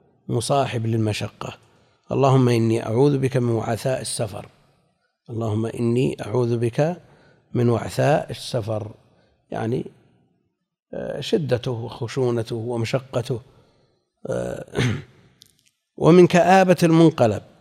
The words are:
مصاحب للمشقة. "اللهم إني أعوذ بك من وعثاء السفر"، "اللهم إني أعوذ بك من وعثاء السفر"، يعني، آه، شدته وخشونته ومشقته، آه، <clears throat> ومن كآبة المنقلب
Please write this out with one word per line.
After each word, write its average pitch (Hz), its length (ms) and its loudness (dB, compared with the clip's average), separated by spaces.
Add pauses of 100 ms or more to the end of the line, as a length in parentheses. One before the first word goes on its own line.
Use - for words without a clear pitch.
(280)
مصاحب 123 580 -2
للمشقة. 110 720 -4 (540)
"اللهم 131 380 4
إني 113 360 2
أعوذ 135 320 2
بك 131 200 -2
من 120 140 0
وعثاء 117 500 -2
السفر"، 104 440 -8 (840)
"اللهم 110 360 -4
إني 120 560 -2
أعوذ 117 360 -2
بك 147 440 -2 (520)
من 120 160 2
وعثاء 127 600 0
السفر"، 107 600 -6 (600)
يعني، 113 340 -4 (1080)
آه، - 260 -10
شدته 135 520 -2
وخشونته 120 840 -4
ومشقته، 117 840 -6 (880)
آه، - 440 -6
<clears throat> - 1300 -8
ومن 170 240 8
كآبة 180 560 4
المنقلب 160 600 4 (180)